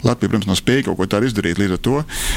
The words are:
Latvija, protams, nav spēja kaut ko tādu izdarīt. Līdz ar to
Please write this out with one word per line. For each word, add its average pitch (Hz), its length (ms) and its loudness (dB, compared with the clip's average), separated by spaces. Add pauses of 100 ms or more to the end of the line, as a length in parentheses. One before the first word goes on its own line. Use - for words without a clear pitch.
Latvija, 120 240 2
protams, 101 180 0
nav 98 140 2
spēja 131 240 2
kaut 87 120 -2
ko 92 100 0
tādu 104 220 0
izdarīt. 87 280 0
Līdz 98 160 2
ar 90 60 -2
to 139 260 0 (320)